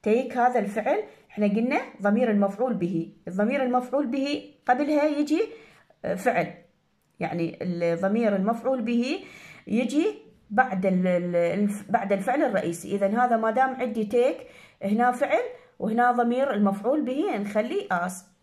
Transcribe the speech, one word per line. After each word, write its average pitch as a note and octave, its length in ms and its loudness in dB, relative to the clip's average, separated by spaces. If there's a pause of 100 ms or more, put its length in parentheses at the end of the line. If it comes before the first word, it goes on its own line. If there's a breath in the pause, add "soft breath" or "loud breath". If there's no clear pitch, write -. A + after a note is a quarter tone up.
take A#3+ 280 0
هذا B3 220 4
الفعل A3+ 440 -2 (280 loud breath)
احنا G#3 160 0
قلنا A#3 340 2 (220)
ضمير A3+ 280 2
المفعول G#3 440 0
به. F3 380 -2 (160)
الضمير A3 340 0
المفعول B3 440 0
به C#4 480 -4 (120)
قبلها C#4+ 380 2
يجي، D4 380 0 (640 loud breath)
آه، - 100 -2
فعل. F3 400 -2 (680)
يعني E3 420 -4
الضمير F#3 760 0
المفعول A#3 460 0
به A#3+ 420 -2 (420 loud breath)
يجي C4+ 400 0 (440)
بعد G3+ 360 2
ال-، F#3 200 2
ال-، F3 300 0
الف-، F#3+ 540 -2
بعد G3+ 220 0
الفعل A#3+ 300 0
الرئيسي. F3+ 540 -2
إذن G3+ 200 0
هذا A#3+ 200 2
ما A3 140 0
دام B3+ 240 0
عندي A3 380 -4
take B3+ 300 2 (440 loud breath)
هنا A#3+ 260 2
فعل B3+ 300 0 (360 loud breath)
وهنا A#3+ 340 2
ضمير A#3+ 420 2
المفعول G#3 480 2
به C#4 340 -2
نخلي G#3+ 520 -2 (180)
as. F#3 60 -6 (300)